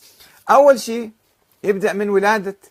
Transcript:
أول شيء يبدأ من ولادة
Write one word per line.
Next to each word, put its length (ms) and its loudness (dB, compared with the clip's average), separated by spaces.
أول 300 4
شيء 320 -10
يبدأ 300 -2
من 160 -4
ولادة 460 -2